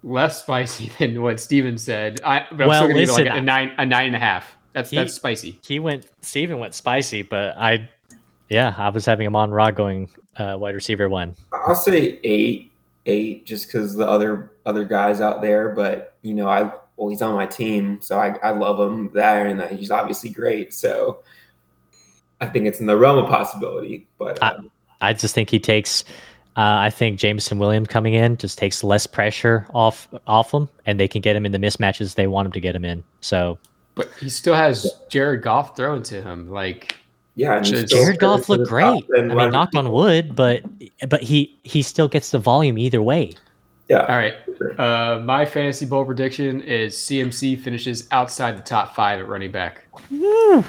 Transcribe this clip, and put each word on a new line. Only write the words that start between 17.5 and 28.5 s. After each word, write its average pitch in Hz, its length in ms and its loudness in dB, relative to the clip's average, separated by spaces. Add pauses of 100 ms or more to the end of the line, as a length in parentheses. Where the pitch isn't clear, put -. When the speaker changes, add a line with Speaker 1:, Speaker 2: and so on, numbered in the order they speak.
Speaker 3:
so 98 180 -4
I, 104 240 0
I 107 80 0
love 104 280 0
him 104 340 -2
there, 104 340 6
and 98 140 -2
that 87 100 -6
he's 101 200 -6
obviously 107 380 -2
great. 110 440 -4
So - 500 -2 (1160)
I 120 60 -6
think 107 180 0
it's 107 160 -2
in 110 40 -4
the 107 120 4
realm 139 200 8
of 113 120 2
possibility. - 800 -4 (120)
But, - 240 -4
Speaker 2:
I, 113 60 2
Speaker 3:
um, - 200 -10 (300)
Speaker 2:
I 107 140 0
just 107 200 -4
think 113 160 0
he 110 100 2
takes, - 440 0 (540)
uh, 107 260 4
I 107 60 2
think 107 280 -2
Jameson 104 400 -2
Williams 107 300 2
coming 110 260 0
in 117 220 4
just - 220 -8